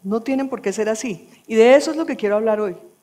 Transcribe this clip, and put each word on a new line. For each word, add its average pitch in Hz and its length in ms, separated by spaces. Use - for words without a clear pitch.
no 208 160
tienen 269 280
por 233 140
qué 196 100
ser 214 160
así. 220 400
Y 220 80
de 240 180
eso 285 160
es 302 60
lo 330 100
que 277 80
quiero 208 220
hablar 214 240
hoy 185 160